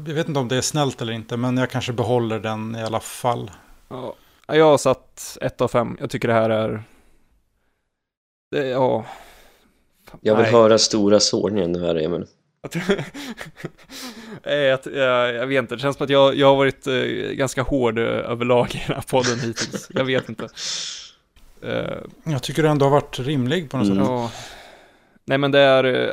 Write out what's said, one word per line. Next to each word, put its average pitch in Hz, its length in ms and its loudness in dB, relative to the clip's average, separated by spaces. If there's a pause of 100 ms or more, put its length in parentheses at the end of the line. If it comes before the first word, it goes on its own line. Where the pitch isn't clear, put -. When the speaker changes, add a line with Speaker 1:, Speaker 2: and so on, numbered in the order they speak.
Speaker 1:
vet 160 200 -4
inte 143 120 -2
om 123 80 -2
det 127 80 0
är 127 40 2
snällt 139 420 -2
eller 113 100 -6
inte, 113 240 -8
men 123 200 -2
jag 127 140 0
kanske 127 220 -4
behåller 113 480 0
den 110 360 -6
i 113 60 -8
alla 110 180 -4
fall. 123 500 -6 (380)
Speaker 2:
Ja. 127 260 -12 (320)
Ja, - 100 -4
jag 156 80 6
har 151 140 8
satt - 640 -4
ett 123 200 -4
av 123 80 2
fem. 117 320 -2
Jag 131 100 -8
tycker 117 180 -4
det 117 60 4
här 113 160 2
är... 110 320 -2 (1700)
Det, 135 160 -2
ja. 123 380 0 (1160)
Speaker 3:
Jag 107 160 2
vill 110 60 6
Speaker 2:
Nej. 110 100 2
Speaker 3:
höra 110 260 8
stora 104 420 4
sårningen 98 520 0
nu 87 140 -4
här, 85 80 0
Emil. 85 320 -2 (360)
Speaker 2:
Jag - 80 -12
tror, 170 160 -6
<laughs> 160 180 -2 (1400)
nej, 143 200 -2
jag, 131 160 2 (140)
jag, 123 400 2
jag 120 120 -4
vet 135 120 0
inte. 120 180 -4
Det 113 40 -8
känns 139 160 -2
som - 80 -4
att 131 60 -2
jag, 139 240 6
jag 139 120 4
har 139 100 8
varit, 135 300 0
eh, 135 80 -2 (380)
ganska 131 300 -2
hård, 120 360 0
eh, 117 60 2
överlag 117 720 0
i - 120 -8
den - 100 -4
här - 140 -8
podden 123 300 0
hittills. - 540 -8
Jag 131 100 0
vet 131 240 -2
inte. 113 200 -10 (1120)
Eh. 117 360 -6 (260)
Speaker 1:
Jag 147 180 -4
tycker 151 200 -4
det 156 60 4
ändå 147 180 4
har 139 40 4
varit - 280 0
rimlig 139 520 -2
på 135 60 -6
något 113 100 2
Speaker 3:
Mm. 98 120 2
Speaker 1:
sätt. 131 100 2
Speaker 2:
Ja. 120 220 -4 (960)
Nej, 135 140 0
men 143 120 0
det 139 100 6
är, 135 240 6
eh, 127 280 0